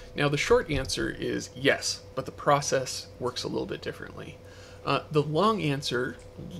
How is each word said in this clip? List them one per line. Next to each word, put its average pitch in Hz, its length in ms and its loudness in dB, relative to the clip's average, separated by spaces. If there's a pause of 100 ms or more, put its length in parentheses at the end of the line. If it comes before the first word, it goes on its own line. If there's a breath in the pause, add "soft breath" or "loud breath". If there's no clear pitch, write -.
(160 loud breath)
Now 143 120 4
the 147 80 4
short - 320 4
answer 135 400 0
is 120 460 -2
yes, - 460 2 (160)
but 135 100 -2
the - 60 -8
process 143 760 2 (140)
works 123 240 -4
a - 40 -4
little 123 160 -2
bit - 160 -6
differently. - 580 -10 (460 loud breath)
Uh, 139 180 2 (100)
the 151 100 6
long 175 400 4
answer, 139 540 0 (440)